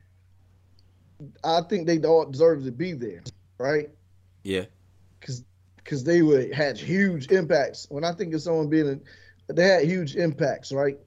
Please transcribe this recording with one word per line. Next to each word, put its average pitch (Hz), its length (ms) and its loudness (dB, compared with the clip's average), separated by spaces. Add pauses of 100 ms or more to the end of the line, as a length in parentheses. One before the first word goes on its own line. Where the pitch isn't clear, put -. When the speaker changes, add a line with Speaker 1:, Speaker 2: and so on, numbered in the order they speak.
(1400)
Speaker 1:
I 165 200 2
think 170 240 -4
they 165 160 2
all 160 240 4
deserve 143 380 2
to 131 80 -6
be 165 200 -6
there, 110 300 -10 (360)
right? 147 300 -2 (540)
Speaker 2:
Yeah. 95 240 -4 (560)
Speaker 1:
'Cause, 123 220 -12 (380)
'cause 135 220 -6
they 170 160 4
were, 139 320 4
had 135 240 -2
huge 180 560 -2
impacts. 165 560 0
When 143 160 -8
I 170 80 -4
think 170 220 -6
of 156 80 -4
someone 160 260 -2
being 156 180 2
in, 139 160 -4 (460)
they 170 180 2
had 180 200 6
huge 165 300 -2
impacts, 156 560 -2
right? 139 340 0